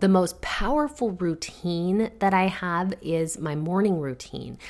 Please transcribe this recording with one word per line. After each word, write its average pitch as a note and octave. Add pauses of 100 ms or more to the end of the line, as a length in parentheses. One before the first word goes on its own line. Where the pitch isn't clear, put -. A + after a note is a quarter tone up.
the G3
most F#3
powerful C#4
routine F3
that G3
I F#3+
have F3+
is E3
my D3+
morning F3
routine. - (120)